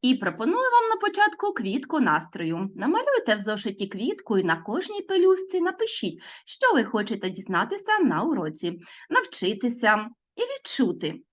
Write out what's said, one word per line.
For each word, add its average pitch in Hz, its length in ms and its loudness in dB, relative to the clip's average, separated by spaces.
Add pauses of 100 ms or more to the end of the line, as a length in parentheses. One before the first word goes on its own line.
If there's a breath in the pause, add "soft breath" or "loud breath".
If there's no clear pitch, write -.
І 254 140 4
пропоную 277 560 0
вам 466 180 4
на 453 80 2
початку 403 560 0
квітку 269 480 -4
настрою. 170 760 0
Намалюйте 381 580 2
в 208 60 -4
зошиті 202 460 -4
квітку 214 520 -2
і 190 60 2
на 165 180 0
кожній 392 400 -6
пелюстці 381 580 2
напишіть, 381 640 -4 (240 loud breath)
що - 280 0
ви 233 100 4
хочете 208 460 -2
дізнатися 226 680 -2
на 185 240 2
уроці, 175 580 -2 (300 loud breath)
навчитися 214 1000 0 (280)
і - 40 -8
відчути. 269 840 -2 (100)